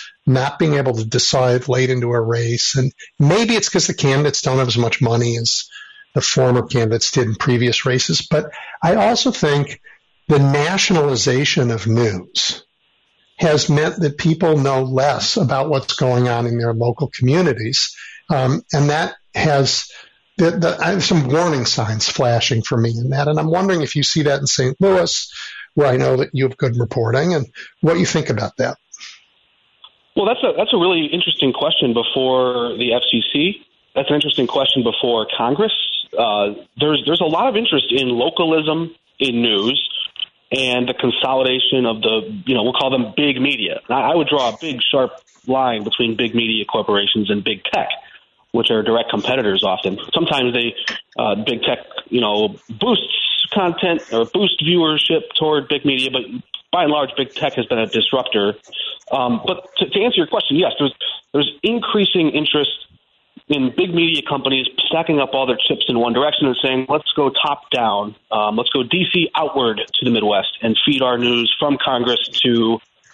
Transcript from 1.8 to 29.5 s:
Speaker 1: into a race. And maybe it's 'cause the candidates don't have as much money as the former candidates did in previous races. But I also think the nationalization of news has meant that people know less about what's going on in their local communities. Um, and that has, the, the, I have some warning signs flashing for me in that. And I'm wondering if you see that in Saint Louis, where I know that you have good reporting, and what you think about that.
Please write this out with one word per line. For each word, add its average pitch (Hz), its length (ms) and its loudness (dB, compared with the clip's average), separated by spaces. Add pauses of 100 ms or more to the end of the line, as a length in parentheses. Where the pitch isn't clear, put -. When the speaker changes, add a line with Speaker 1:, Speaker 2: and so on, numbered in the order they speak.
Speaker 1:
into 123 220 0
a 120 100 2
race. 117 560 0
And 131 160 0 (260)
maybe 208 360 4
it's 208 160 0
'cause 175 160 0
the 180 80 -2
candidates 143 480 0
don't 131 160 2
have 131 100 2
as 113 80 -2
much 117 240 0
money 117 380 2
as - 300 -4 (460)
the 135 60 0
former 127 460 2
candidates 113 460 0
did 123 140 2
in 110 100 -2
previous 123 500 0
races. 131 440 0
But 156 200 0 (320)
I 180 140 4
also 226 340 2
think 147 500 0 (480)
the 147 100 6
nationalization 143 1300 2
of 110 160 -4
news 110 760 0 (760)
has 151 300 2
meant 156 320 2
that 147 180 -2
people 160 380 2
know 135 260 2
less 131 540 0
about 139 320 0
what's 135 260 -2
going 123 340 2
on 117 180 0
in 117 120 -2
their 117 140 0
local 120 360 -2
communities. 127 840 0 (360)
Um, 135 320 0 (100)
and 143 180 2
that 170 240 -2 (200)
has, 139 560 2 (480)
the, 170 140 4
the, 175 280 0
I 165 120 0
have 190 120 0
some 151 240 2
warning 151 380 2
signs 110 420 -2
flashing 120 540 0
for 127 160 -2
me 117 200 2
in 127 120 -2
that. 143 180 0
And 151 100 2
I'm 156 120 0
wondering 180 320 2
if 135 120 -4
you 147 80 0
see 156 200 0
that 139 180 2
in 139 60 -4
Saint 131 340 0
Louis, 185 500 2 (440)
where 143 140 4
I 127 100 4
know 131 180 2
that 135 160 0
you 131 160 2
have 120 80 -12
good 120 220 0
reporting, 120 560 0
and 135 120 -2 (360)
what 165 160 4
you 185 80 2
think 151 240 0
about 107 260 -4
that. 123 220 -2 (1400)